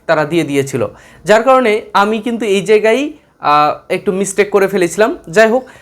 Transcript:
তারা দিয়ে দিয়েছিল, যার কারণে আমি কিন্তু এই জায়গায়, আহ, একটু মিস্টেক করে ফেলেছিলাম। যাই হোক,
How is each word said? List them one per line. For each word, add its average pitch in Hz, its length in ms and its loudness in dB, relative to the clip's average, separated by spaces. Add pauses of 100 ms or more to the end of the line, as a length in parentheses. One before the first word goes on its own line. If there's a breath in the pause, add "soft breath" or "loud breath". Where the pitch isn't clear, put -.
তারা 156 180 0
দিয়ে 160 180 -2
দিয়েছিল, 139 440 -2 (360 loud breath)
যার 214 200 2
কারণে 254 380 2 (120)
আমি 208 260 0
কিন্তু 233 260 -6
এই 196 160 0
জায়গায়, 220 500 2 (280 soft breath)
আহ, 147 540 0
একটু 185 180 -4
মিস্টেক 196 380 -2
করে 196 180 2
ফেলেছিলাম। 202 500 -2 (120)
যাই 214 200 4
হোক, 240 140 -2 (180 loud breath)